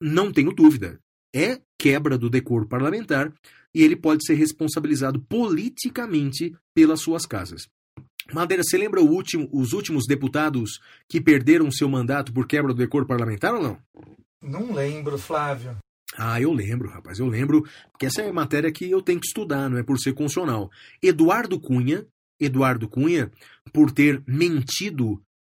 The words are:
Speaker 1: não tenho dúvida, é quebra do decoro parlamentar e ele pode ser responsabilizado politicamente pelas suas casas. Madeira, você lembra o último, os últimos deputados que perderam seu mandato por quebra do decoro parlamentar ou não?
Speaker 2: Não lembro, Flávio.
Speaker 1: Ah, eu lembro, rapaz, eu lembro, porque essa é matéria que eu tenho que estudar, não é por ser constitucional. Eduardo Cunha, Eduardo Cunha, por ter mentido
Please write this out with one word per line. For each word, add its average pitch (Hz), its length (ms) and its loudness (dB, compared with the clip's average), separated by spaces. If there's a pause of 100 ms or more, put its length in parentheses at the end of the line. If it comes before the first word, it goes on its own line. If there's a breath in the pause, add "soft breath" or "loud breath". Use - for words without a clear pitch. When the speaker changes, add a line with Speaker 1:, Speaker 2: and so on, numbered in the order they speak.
Speaker 1:
não 175 320 0
tenho 151 220 2
dúvida, 127 440 6 (360)
é 208 260 0 (180)
quebra 143 380 2
do 120 140 -2
decoro 120 360 -2
parlamentar 147 640 -2 (440 soft breath)
e 160 80 6
ele 156 140 6
pode 156 280 2
ser 160 100 2
responsabilizado 151 840 0
politicamente 185 1300 -4 (200)
pelas 160 260 6
suas 165 260 -4
casas. 85 420 -10 (640)
Madeira, 175 300 0
você 185 160 2
lembra 196 240 2
o 151 80 10
último, 170 420 -2
os 131 200 0
últimos 160 340 -2
deputados 135 720 -2 (280 soft breath)
que 165 120 -2
perderam 151 500 4
seu 139 180 -2
mandato 135 440 -4
por 120 140 -2
quebra 143 260 -2
do 120 60 -6
decoro 123 280 -2
parlamentar 120 480 -2
ou 220 80 -2
não? 117 160 -6 (640)
Speaker 2:
Não 185 300 -8
lembro, 143 460 -6
Flávio. 139 580 -6 (400)
Speaker 1:
Ah, 113 240 -4
eu 151 120 2
lembro, 117 360 -4
rapaz, - 300 -18
eu 127 80 -2
lembro, 139 380 2 (280 loud breath)
porque - 140 -6
essa 131 160 -4
é 202 100 -4
matéria 156 400 0
que 180 180 -6
eu 190 100 2
tenho 180 200 0
que - 60 -8
estudar, 143 440 -4
não 123 80 0
é 120 40 -2
por 131 160 0
ser 135 140 -2
constitucional. 139 580 -4 (320 loud breath)
Eduardo 185 580 4
Cunha, 131 460 0 (340)
Eduardo 131 480 0
Cunha, 139 420 0 (420 soft breath)
por 151 200 6
ter 143 340 2
mentido 143 960 -2 (340)